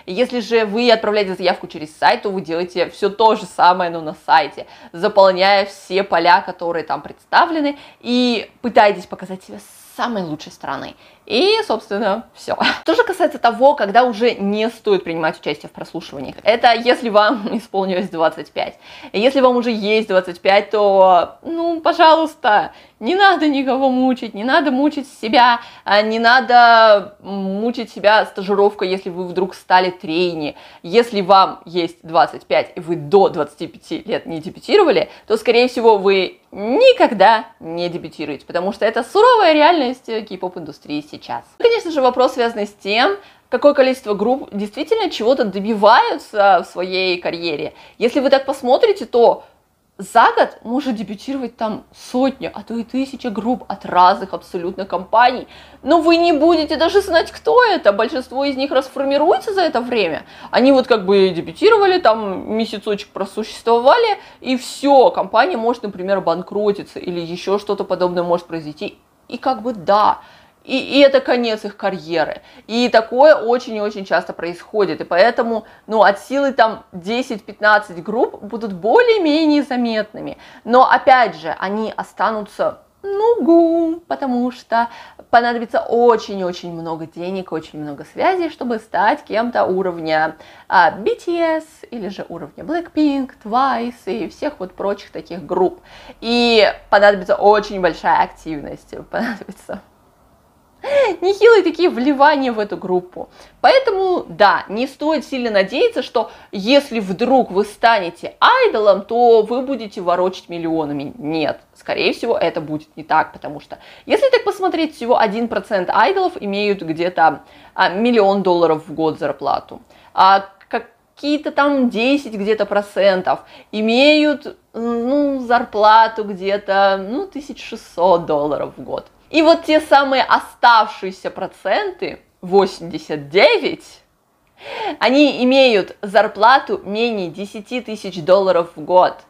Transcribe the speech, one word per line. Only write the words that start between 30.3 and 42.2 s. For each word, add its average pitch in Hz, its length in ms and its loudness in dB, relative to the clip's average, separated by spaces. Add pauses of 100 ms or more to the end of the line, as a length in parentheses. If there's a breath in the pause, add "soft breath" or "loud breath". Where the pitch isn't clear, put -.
Если 208 380 0
вам 185 460 4
есть 165 360 -6
двадцать 160 440 -2
пять 156 280 -2
и - 60 -12
вы 165 160 -6
до 147 320 2
двадцати 143 400 -6
пяти - 360 -12
лет 156 220 -6
не 165 140 -10
дебютировали, 226 680 0 (200 loud breath)
то, 214 80 0
скорее 240 320 2
всего, 226 300 2
вы 190 420 0 (100)
никогда 226 960 4 (140)
не 170 280 -8
дебютируете, 156 560 -10
потому 180 280 -6
что - 120 -4
это 226 200 -2
суровая 427 500 4
реальность, 294 540 2
э, 220 120 -6
кей-поп-индустрии 175 920 -10
сейчас. - 340 -12 (120)
Конечно 466 340 0
же, 302 120 -2
вопрос, 254 320 2